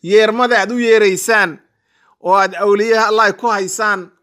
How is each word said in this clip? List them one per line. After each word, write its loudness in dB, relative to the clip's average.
Yeermada 2
aad -2
u -4
yeeraysaan 2
oo 2
aad 0
awliyaha 0
Allah 0
ku -8
haysaan -4